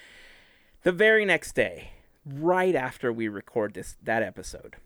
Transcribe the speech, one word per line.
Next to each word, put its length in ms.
The 100
very 320
next 300
day, 360
right 480
after 380
we 160
record 460
this, 280
that 200
episode 640